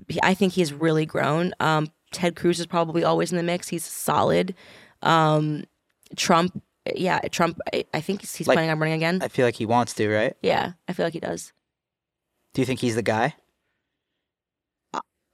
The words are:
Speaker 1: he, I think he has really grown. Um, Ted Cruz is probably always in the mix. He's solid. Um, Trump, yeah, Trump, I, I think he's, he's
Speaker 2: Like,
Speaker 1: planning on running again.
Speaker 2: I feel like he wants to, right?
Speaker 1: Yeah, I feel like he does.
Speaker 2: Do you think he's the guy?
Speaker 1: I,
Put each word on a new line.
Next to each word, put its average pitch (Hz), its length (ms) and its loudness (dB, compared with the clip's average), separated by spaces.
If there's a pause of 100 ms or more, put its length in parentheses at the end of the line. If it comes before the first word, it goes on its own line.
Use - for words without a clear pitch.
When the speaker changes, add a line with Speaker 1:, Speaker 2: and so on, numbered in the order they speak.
Speaker 1:
he, 160 140 -4
I 185 120 4
think 190 180 2
he 185 80 0
has 151 140 -2
really 156 320 0
grown. 156 520 0
Um, 156 300 0 (220)
Ted 170 260 -2
Cruz 170 240 0
is 170 60 -6
probably 170 360 -2
always 165 300 2
in 180 60 0
the 170 40 0
mix. 175 260 -2
He's 165 160 -6
solid. 165 680 0 (460)
Um, 156 640 2 (540)
Trump, 180 440 2 (320)
yeah, 170 240 0 (120)
Trump, 170 280 0 (140)
I, - 220 0
I 156 80 -2
think 196 180 -6
he's, - 160 -12
he's 160 100 -8
Speaker 2:
Like, 135 100 6
Speaker 1:
planning 160 160 2
on 156 60 0
running 156 160 0
again. 165 280 0
Speaker 2:
I 127 60 -2
feel 127 180 2
like 117 100 2
he 117 80 -4
wants 117 300 2
to, 110 200 0
right? 107 280 0
Speaker 1:
Yeah, - 300 0 (140)
I 185 60 -6
feel 175 140 -2
like 165 80 -6
he 170 60 -10
does. - 340 -10 (1000)
Speaker 2:
Do 135 80 -2
you 123 60 0
think 123 140 -4
he's 120 140 0
the 117 80 0
guy? 113 320 0 (1600)
Speaker 1:
I, - 80 -6 (320)